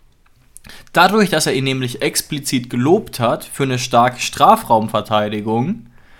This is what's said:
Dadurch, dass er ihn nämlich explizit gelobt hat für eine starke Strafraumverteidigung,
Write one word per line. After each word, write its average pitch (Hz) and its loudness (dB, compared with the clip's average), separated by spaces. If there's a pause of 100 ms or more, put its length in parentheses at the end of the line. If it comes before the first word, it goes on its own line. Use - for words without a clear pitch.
(920)
Dadurch, 190 4
dass 156 -2
er 151 0
ihn 135 -2
nämlich 127 -4
explizit 139 -4
gelobt 143 0
hat 123 0
für - -6
eine 127 -2
starke 123 2
Strafraumverteidigung, 110 0 (320)